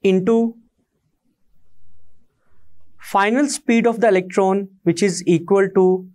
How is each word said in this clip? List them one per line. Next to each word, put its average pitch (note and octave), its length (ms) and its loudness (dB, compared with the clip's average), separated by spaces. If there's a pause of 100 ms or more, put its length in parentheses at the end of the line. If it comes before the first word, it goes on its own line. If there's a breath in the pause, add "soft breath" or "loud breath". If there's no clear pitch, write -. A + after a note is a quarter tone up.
into G3 340 2 (2750)
final A3+ 460 0
speed A#3 360 2
of A3+ 80 -6
the A#3 140 4
electron, F#3+ 480 0 (220)
which E3+ 180 0
is F#3 240 -2
equal F3+ 420 2 (120)
to F#3 40 6 (300)